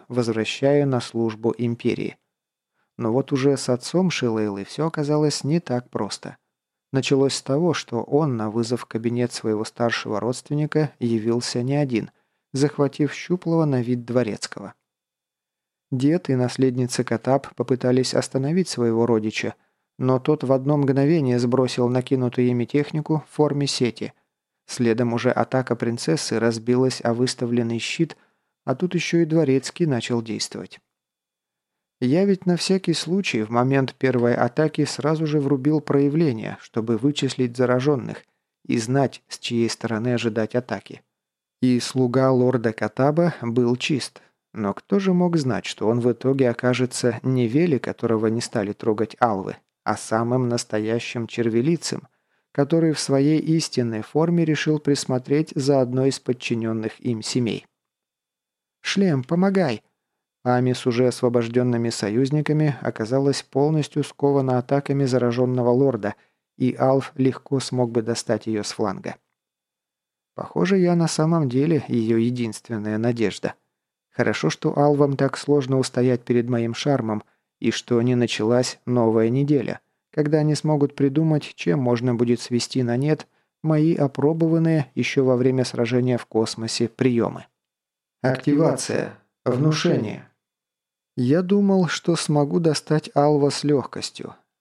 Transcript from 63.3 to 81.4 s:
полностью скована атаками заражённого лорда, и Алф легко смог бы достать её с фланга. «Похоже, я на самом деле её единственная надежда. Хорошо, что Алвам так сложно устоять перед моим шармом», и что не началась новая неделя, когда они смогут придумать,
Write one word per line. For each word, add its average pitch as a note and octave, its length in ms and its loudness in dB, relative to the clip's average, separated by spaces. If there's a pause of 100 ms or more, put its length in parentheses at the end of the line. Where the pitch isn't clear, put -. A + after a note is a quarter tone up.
полностью D3 600 0
скована C#3 540 0
атаками C#3 480 0
заражённого B2 640 2
лорда, A#2+ 460 2 (420)
и B2+ 220 0
Алф C3 360 2
легко C3 440 0
смог B2 320 -2
бы A#2 100 0
достать A2+ 460 -4
её G#2+ 160 -2
с - 80 -8
фланга. G2 460 -6 (1160)
«Похоже, F3+ 460 0
я F3 160 4
на E3 120 2
самом D#3+ 400 0
деле C#3 400 0
её A2+ 300 0
единственная A2+ 800 -2
надежда. A2+ 560 0 (640)
Хорошо, A2+ 320 0
что - 260 -4
Алвам C#3+ 400 4
так C#3 220 -2
сложно C3+ 400 0
устоять B2+ 460 0
перед A#2+ 260 0
моим A#2 240 0
шармом», A2+ 480 -2 (380)
и A2+ 100 0
что A#2 320 0
не B2 140 2
началась A#2+ 720 0
новая A2+ 420 4
неделя, C#3+ 500 0 (320)
когда D3+ 280 2
они D3+ 160 2
смогут C#3+ 400 0
придумать, D3+ 580 2